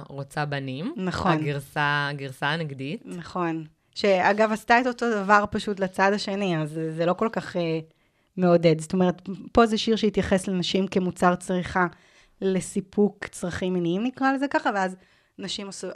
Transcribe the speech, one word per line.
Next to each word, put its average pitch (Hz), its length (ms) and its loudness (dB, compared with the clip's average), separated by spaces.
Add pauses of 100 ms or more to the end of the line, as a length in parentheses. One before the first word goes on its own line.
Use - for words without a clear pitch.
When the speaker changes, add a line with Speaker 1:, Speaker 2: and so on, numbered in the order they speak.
Speaker 1:
רוצה 143 360 -6
בנים? 143 520 -6
Speaker 2:
נכון. 185 340 0
Speaker 1:
הגרסה, 147 800 0
הגרסה 139 360 -6
הנגדית. 147 580 -6
Speaker 2:
נכון. 170 600 -6 (300)
שאגב, 202 560 4
עשתה 233 300 4
את 247 60 0
אותו 240 240 -2
דבר 208 400 4
פשוט 202 280 -4
לצד 190 340 2
השני, 196 480 -2
אז 151 100 -4
זה, 160 200 -4
זה 165 140 0
לא 175 80 4
כל 220 180 -2
כך, 190 260 -6
אה, 165 220 -2 (580)
מעודד. 170 420 6
זאת 160 140 -10
אומרת, 180 280 2 (300)
פה 233 140 6
זה 214 120 2
שיר 220 180 0
שהתייחס 202 520 0
לנשים 190 400 0
כמוצר 180 480 0
צריכה 180 520 -2 (540)
לסיפוק 196 840 0
צרכים 185 460 -4
מיניים, 180 300 0
נקרא 269 300 0
לזה 277 140 -2
ככה, 311 260 -2
ואז 190 220 -2 (440)
נשים 196 300 -8
עשו, 185 260 -10